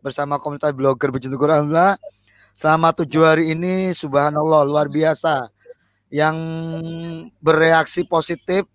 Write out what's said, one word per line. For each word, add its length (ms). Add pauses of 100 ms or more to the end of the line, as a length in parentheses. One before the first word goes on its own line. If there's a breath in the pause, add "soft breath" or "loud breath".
bersama 400
komunitas 320
blogger 400
Bojonegoro, 400
alhamdulillah. 400 (580 soft breath)
Selama 400
tujuh 320
hari 320
ini, 400
subhanallah, 680
luar 240
biasa. 580 (640 soft breath)
Yang 240 (1040)
bereaksi 640
positif 720